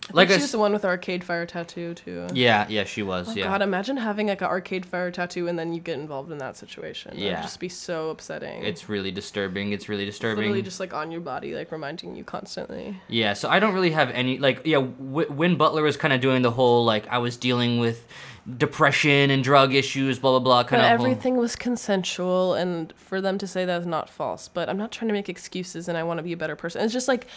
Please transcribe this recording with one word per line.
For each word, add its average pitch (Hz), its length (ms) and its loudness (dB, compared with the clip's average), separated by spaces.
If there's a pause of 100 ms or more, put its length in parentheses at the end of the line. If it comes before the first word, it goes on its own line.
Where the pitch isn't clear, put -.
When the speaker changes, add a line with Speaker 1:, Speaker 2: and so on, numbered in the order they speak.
Speaker 1:
I 190 40 -12
Speaker 2:
like 175 160 6
Speaker 1:
think - 0 -
Speaker 2:
I 196 60 6
Speaker 1:
she - 0 -
was 226 80 2
Speaker 2:
s- 277 100 -2
Speaker 1:
the 240 60 -2
one 208 120 4
with 208 140 0
Arcade 180 360 -2
Fire 170 240 -6
tattoo, 170 500 -8
too. 175 380 -10
Speaker 2:
Yeah, 117 360 6
yeah, 104 160 0
she 107 180 -6
was, 92 240 -2
Speaker 1:
Oh, 226 80 -8
Speaker 2:
yeah. 98 80 -2
Speaker 1:
God, 196 180 0
imagine 196 360 -2
having, 214 300 -2
like, 196 120 -2
an 185 80 -2
Arcade 180 380 -4
Fire 180 260 -4
tattoo 175 380 -6
and 170 100 -4
then 165 140 -6
you 165 80 -8
get 165 180 -6
involved 147 320 -10
in 151 60 -10
that 131 180 -10
situation. - 560 -14
That - 80 -12
would 98 60 -4
Speaker 2:
Yeah. 82 160 -2
Speaker 1:
just - 180 -10
be 185 80 -8
so 165 420 -6
upsetting. - 540 -10
Speaker 2:
It's - 240 -6
really 98 240 -4
disturbing. 98 640 -4
It's 101 160 -6
really 101 180 -4
Speaker 1:
It's 101 140 -10
literally 110 220 0
Speaker 2:
disturbing. 107 200 0
Speaker 1:
just, 185 160 -10
like, 190 140 -8
on 156 180 -6
your 165 80 -8
body, 147 360 -8
like, 156 180 -10
reminding 160 420 -10
you - 80 -14
constantly. - 840 -10
Speaker 2:
Yeah, 110 240 2
so 117 160 -4
I 170 100 4
don't 214 140 4
really 180 180 2
have 151 200 4
any, 127 260 0
like, 135 260 2
yeah, 156 140 4
W-, 135 520 -2
Win 156 280 2
Butler 151 260 4
was 147 140 2
kinda 143 220 2
doing 131 220 4
the 120 100 4
whole, 120 340 6
like, 107 240 2
"I 117 80 0
was 120 180 0
dealing 120 440 2
with 117 280 0 (500)
depression 143 760 4
and 135 100 4
drug 135 320 8
issues, 135 460 2
blah, 135 120 4
blah, 131 80 6
blah," 123 240 6
Speaker 1:
But 123 60 -4
Speaker 2:
kinda 233 200 6
whole 233 40 8
Speaker 1:
everything 254 440 2
was 233 180 0
consensual, 185 1000 0
and 170 420 -2
for - 240 -6
them 190 160 0
to 196 100 -4
say 185 160 -2
that's 175 220 -2
not 165 240 -2
false, - 400 -6
but 170 180 -4
I'm 190 100 -2
not 208 140 -6
trying - 160 -6
to 214 60 0
make 202 160 -4
excuses 180 580 -8
and 170 100 -2
I 160 60 -2
wanna 165 200 -4
be 170 100 -6
a 165 40 -6
better 160 200 -6
person. - 260 -6
It's 220 100 0
just 254 140 -2
like, 262 180 0 (120)